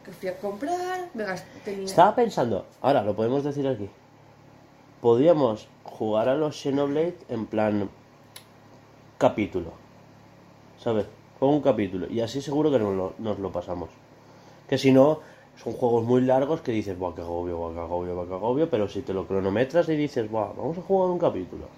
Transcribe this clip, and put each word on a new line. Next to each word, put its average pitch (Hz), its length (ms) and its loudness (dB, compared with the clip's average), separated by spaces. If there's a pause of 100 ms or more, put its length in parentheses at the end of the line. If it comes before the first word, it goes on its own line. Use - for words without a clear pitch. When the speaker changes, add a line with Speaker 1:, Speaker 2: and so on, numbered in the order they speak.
Speaker 1:
que 190 80 -16
fui 185 160 -8
a 180 80 -6
comprar, 349 760 -6
me 220 100 -6
gasté, 185 240 -8 (160)
tenía 196 220 -8
Speaker 2:
Estaba 185 280 6
pensando, 143 520 0 (160)
ahora 127 200 4
lo 101 140 -2
podemos 120 280 0
decir 139 220 -2
aquí. 110 220 -4 (1120)
Podríamos 123 680 4 (160)
jugar 110 440 0
a 131 80 2
los 151 240 -2
Xenoblade 143 560 0 (120)
en 113 180 -4
plan 104 440 0 (1300)
capítulo. 95 540 0 (1040)
¿Sabes? 110 280 0 (320)
Juego 139 160 4
un 151 80 2
capítulo. 101 480 0
Y 113 100 -2
así 117 200 -4
seguro 151 300 0
que 135 80 4
nos 101 160 2
lo, 92 240 -4
nos 107 200 -4
lo 95 120 -6
pasamos. 87 400 -8 (760)
Que 135 100 0
si 131 140 6
no, 147 280 6 (420)
son 120 120 -8
juegos 117 300 2
muy 123 180 4
largos 135 380 2
que - 120 -4
dices, 101 260 -4
"Buah, 87 160 -4
qué 87 80 -12
agobio, 85 340 -4
buah, 85 180 -6
qué 85 60 -8
agobio, 87 340 -4
buah, 90 140 -6
qué 92 60 -6
agobio". 127 360 0
Pero 107 180 0
si 98 140 -6
te 98 100 -8
lo 92 140 -2
cronometras 107 600 0
y 160 80 0
dices, 139 340 -2
"Buah, 104 260 -4
vamos 147 220 -6
a 180 40 -10
jugar 185 280 2
un 180 80 -2
capítulo". 101 460 -4 (140)